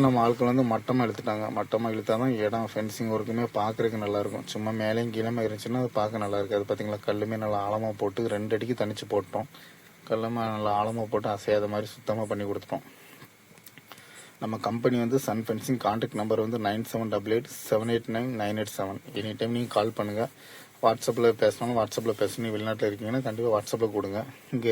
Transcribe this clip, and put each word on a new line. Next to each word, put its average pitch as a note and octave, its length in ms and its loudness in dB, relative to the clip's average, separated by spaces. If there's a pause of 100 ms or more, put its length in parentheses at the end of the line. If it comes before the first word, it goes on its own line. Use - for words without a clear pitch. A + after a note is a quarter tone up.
நம்ம B2+ 180 6
ஆட்கள் A#2+ 280 4
வந்து C3 200 4
மட்டமா A#2+ 360 2
இழுத்துட்டாங்க. G#2+ 400 -2 (120)
மட்டமா A2 360 0
இழுத்தாதான் A2+ 400 2 (120)
இடம் A2+ 260 0
ஃபென்சிங் G#2+ 440 -2
ஒர்க்குமே A2+ 280 -2 (140)
பார்க்கறதுக்கு A2 440 0
நல்லா G2+ 200 0
இருக்கும். G#2+ 300 -6
சும்மா G#2+ 180 -2 (100)
மேலேயும் A2 340 0
கீழேயுமா A2+ 320 0
இருந்துச்சுன்னா A2 380 -2
அது A#2+ 140 -2
பார்க்க G#2+ 260 0
நல்லா G2+ 180 0
இருக்காது. G2+ 280 0
பாத்தீங்களா, G#2 360 -2
கல்லுமே G#2+ 380 0
நல்லா G#2 220 0
ஆழமா A2 240 0 (120)
போட்டு G#2 320 0
ரெண்டு G#2+ 240 0
அடிக்கு A2+ 240 -2
தனிச்சு G#2+ 320 -4
போட்டோம். G#2 340 0 (600)
கல்லுமே A2+ 340 0 (120)
நல்லா G#2+ 260 0
ஆழமா A2+ 320 0
போட்டு G#2+ 220 0
அசையாத G#2 400 2
மாதிரி G#2+ 200 -2
சுத்தமா A2 380 -2
பண்ணி G2+ 160 -2
கொடுத்துட்டோம். G2 360 -4 (1600)
நம்ம A2 160 -2 (100)
கம்பெனி A#2+ 360 2
வந்து B2+ 240 2
சன் A2 180 -2
ஃபென்சிங். A#2 400 -2
கான்டாக்ட் A2 340 0
நம்பர் A2 260 2
வந்து A#2 200 -2
நைன் G#2+ 240 0
செவன் A2 240 -2
டபுள் G#2 220 0
எயிட் A#2+ 140 -2 (200)
செவன் A2+ 240 2
எயிட் A#2 220 -2
நைன் B2 260 -2
நைன் G#2 200 -2
எயிட் G#2 140 -8
செவன். G2 240 -4 (200)
எனி G#2+ 200 -4
டைம் A#2 180 0
நீங்க A#2 200 -4
கால் G#2+ 200 0
பண்ணுங்க. G#2 260 -2 (580)
WhatsApp-ல A#2 460 4 (140)
பேசணும், A#2 360 2
WhatsApp-ல A2 420 0
பேசுங்க. A2 340 0
வெளிநாட்டுல G#2+ 340 0
இருக்கீங்கன்னா G#2+ 380 -2
கண்டிப்பா A2+ 280 0
WhatsApp-ல A2 400 2
கொடுங்க. G2 260 0 (340)
இங்க A#2+ 180 0